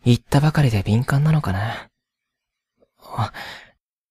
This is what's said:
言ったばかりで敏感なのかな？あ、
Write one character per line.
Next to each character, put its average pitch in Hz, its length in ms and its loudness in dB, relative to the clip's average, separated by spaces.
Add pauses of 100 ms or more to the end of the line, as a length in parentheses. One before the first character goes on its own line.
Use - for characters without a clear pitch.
言 123 100 6
っ - 20 -8
た - 220 0
ば 151 140 2
か 156 80 2
り 131 100 2
で 101 100 0
敏 107 220 0
感 139 220 0
な 156 80 2
の 151 80 2
か 90 100 -6
な？ 101 380 -6 (1300)
あ、 110 120 -4 (800)